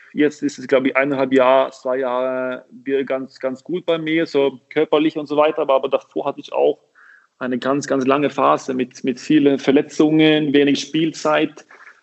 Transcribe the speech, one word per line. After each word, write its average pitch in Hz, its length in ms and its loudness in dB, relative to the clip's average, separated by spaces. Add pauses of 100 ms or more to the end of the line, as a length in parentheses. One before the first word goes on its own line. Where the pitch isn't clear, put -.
(120)
jetzt 147 320 -2
ist 139 160 -4
es, 127 80 -14
glaube 131 200 2
ich, 131 80 -2
eineinhalb 135 360 0
Jahre, 131 400 4
zwei 127 260 -6
Jahre 127 720 -4
wieder 135 320 -4
ganz, 131 380 -8
ganz 131 240 -6
gut 170 220 -6
bei 165 120 0
mir, 160 280 -2
so 139 420 0
körperlich 156 480 0
und 151 100 -8
so 143 100 -4
weiter. 156 260 2
Aber, 139 120 2
aber 135 140 0
davor - 380 -4
hatte 139 140 -8
ich - 120 -16
auch 143 260 0 (600)
eine 127 180 -6
ganz, 135 300 -4
ganz 135 180 -2
lange 139 240 0
Phase 139 440 0
mit, 127 280 -6
mit 131 160 -4
vielen 139 400 2
Verletzungen, 151 920 2
wenig 143 280 2
Spielzeit, 156 840 -2 (360)